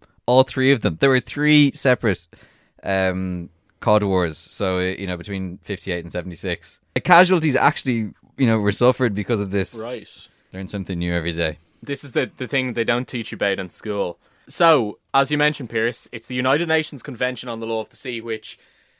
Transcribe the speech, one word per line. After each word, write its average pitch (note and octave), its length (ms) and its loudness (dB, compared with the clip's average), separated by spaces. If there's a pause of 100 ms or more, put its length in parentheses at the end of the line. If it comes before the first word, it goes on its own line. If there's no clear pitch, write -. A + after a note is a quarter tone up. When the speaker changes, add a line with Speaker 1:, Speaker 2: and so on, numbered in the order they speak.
(280)
Speaker 1:
all B2+ 160 6
three C3 280 0
of B2 100 2
them. E2 180 0
There C3+ 100 4
were B2+ 100 4
three D3 520 4
separate, A#2+ 560 0 (540)
um, F#2 640 -2 (320)
COD G#2+ 220 4
Wars, F#2 360 2
so, F#2 400 -4
uh, F2+ 40 0
you F#2 240 -4
know, F2+ 100 -4
between F#2 460 -8
fifty-eight F2+ 420 -6
and E2 80 -12
seventy-six. F2 680 -8 (160)
The C3+ 60 -2
casualties E3+ 560 6
actually, A#2 560 0 (240)
you C3+ 100 2
know, A2+ 120 4
were G#2 140 2
suffered B2 420 4
because G#2 260 -2
of G2+ 100 -4
this. G2+ 300 -2
Speaker 2:
Right. A2+ 260 -8 (460)
Speaker 1:
Learn F#2+ 160 -10
something F#2+ 300 -6
new F2 160 0
every E2+ 180 -2
day. E2 260 -2 (240)
Speaker 2:
This C#3 220 -8
is B2+ 80 -12
the, A#3+ 240 0
the B2 120 -8
thing C3 260 -2
they A2+ 100 0
don't A#2 220 0
teach A#2 240 -8
you A2+ 60 -10
about G2 240 0
in F2+ 100 -8
school. G2+ 480 -4 (300)
So, D3 500 2 (160)
as C3+ 160 2
you D3 80 0
mentioned, D3 320 -2
Pierce, A#2 400 -2
it's - 160 -12
the B2+ 80 -8
United C3+ 340 2
Nations D#3+ 340 -2
Convention B2+ 460 -6
on A2+ 120 -6
the A2+ 60 -6
Law A2+ 140 -2
of G#2+ 100 -8
the - 60 -18
Sea, B2 240 -8
which A2 380 -10 (420)